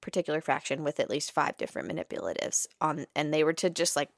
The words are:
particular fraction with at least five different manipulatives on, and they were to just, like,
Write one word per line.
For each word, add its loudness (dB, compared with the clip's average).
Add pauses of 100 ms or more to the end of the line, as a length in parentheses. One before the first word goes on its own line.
particular 0
fraction 0
with 0
at 2
least -2
five 2
different -4
manipulatives -2 (140)
on, 0 (100)
and 0
they 6
were 4
to 2
just, 2
like, 0